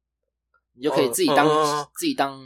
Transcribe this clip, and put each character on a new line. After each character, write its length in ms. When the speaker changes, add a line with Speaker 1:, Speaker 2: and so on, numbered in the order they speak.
Speaker 1:
你 100
就 80
可 100
以 100
自 120
己 60
当， 180
Speaker 2:
嗯， 40
嗯， 40
嗯， 280
嗯。 140
Speaker 1:
自 80
己 100
当， 320